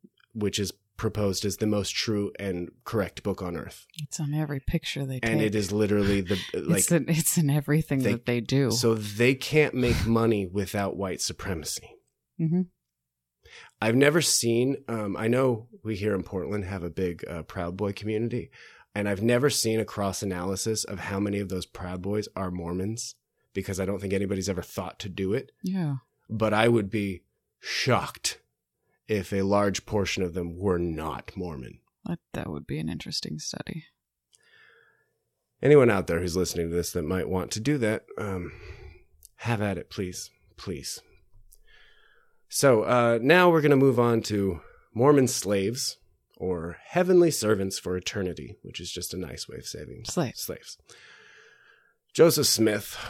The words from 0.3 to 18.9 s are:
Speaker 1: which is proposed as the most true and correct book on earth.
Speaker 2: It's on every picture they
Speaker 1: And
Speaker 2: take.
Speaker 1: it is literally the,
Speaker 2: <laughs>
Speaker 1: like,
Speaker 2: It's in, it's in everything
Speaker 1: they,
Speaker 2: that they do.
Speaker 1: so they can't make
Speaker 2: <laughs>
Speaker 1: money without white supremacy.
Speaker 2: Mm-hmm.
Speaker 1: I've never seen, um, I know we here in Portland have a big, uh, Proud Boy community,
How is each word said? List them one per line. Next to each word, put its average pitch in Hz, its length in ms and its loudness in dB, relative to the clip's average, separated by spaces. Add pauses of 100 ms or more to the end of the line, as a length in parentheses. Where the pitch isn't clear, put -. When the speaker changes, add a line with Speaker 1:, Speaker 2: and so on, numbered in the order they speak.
Speaker 1:
which 104 240 -2
is 98 160 -2 (220)
proposed 101 480 -2
as 98 140 -2
the 113 80 0
most 104 240 0
true 101 500 -2
and 90 300 -4 (140)
correct 98 400 -4
book 98 180 -2
on 87 160 -6
earth. - 380 -12
Speaker 2:
It's - 240 -12
on 143 120 -2
every 151 280 -2
picture - 480 -4
they 131 160 -6
Speaker 1:
And 113 160 2
Speaker 2:
take. 107 80 4
Speaker 1:
it 101 80 0
is 98 160 0
literally 101 500 4
the, 92 240 0
Speaker 2:
<laughs> - 80 -14
Speaker 1:
like, - 280 2
Speaker 2:
It's - 100 2
in, 160 180 2
it's 160 260 2
in 151 140 4
everything 147 540 2
Speaker 1:
they, 104 80 2
Speaker 2:
that 117 160 -4
they 120 120 2
do. 127 300 2
Speaker 1:
so 117 240 4
they 110 400 2
can't 151 400 2
make 120 320 2
Speaker 2:
<laughs> - 0 -
Speaker 1:
money 113 400 2
without 98 500 -2
white 90 240 -4
supremacy. - 800 -8 (420)
Speaker 2:
Mm-hmm. 170 220 2 (1200)
Speaker 1:
I've 113 140 2
never 147 260 6
seen, 120 560 2 (100)
um, 104 300 -4
I 110 100 -2
know 120 400 2 (160)
we 107 120 -4
here 101 180 0
in 92 80 0
Portland 95 440 -6
have 92 180 -6
a 85 80 -6
big, 87 360 -4
uh, 82 140 -8
Proud 87 340 -6
Boy 101 160 -2
community, 110 600 -4 (420)